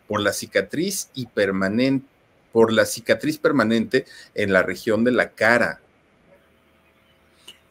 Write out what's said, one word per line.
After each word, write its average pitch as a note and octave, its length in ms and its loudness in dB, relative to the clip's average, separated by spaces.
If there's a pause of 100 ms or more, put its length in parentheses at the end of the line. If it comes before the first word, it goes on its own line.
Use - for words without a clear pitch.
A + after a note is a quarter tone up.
por G#2 120 -4
la G2+ 120 0
cicatriz A#2 840 -4
y B2 120 -10
permanen-, G#2 800 -2 (480)
por A2+ 200 4
la A2 140 2
cicatriz C3+ 520 -4
permanente A#2 680 0 (260)
en G2+ 200 -2
la F#2 100 6
región G#2 400 -2
de B2 80 2
la G#2 200 0
cara. A2 500 0 (1900)